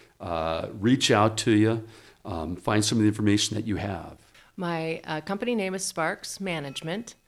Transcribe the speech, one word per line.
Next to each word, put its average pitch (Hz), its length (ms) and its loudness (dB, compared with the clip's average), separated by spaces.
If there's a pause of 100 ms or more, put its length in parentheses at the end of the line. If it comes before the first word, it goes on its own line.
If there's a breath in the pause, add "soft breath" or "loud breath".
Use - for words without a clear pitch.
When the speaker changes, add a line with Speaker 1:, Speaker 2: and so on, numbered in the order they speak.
(200 loud breath)
Speaker 1:
uh, 82 480 -2 (120)
reach 127 300 4
out 110 280 6
to 117 140 2
you, 110 320 4 (400 loud breath)
um, 85 320 -6
find 107 280 2
some 117 140 0
of 107 40 4
the 107 60 8
information 104 480 2
that 110 100 -4
you 101 100 -2
have? 82 400 -6 (400 soft breath)
Speaker 2:
My, 165 480 -4
uh, 156 160 -6
company 208 340 -4
name 190 200 -2
is 190 100 -6
Sparks - 560 -4
Management, 160 760 -6 (140 soft breath)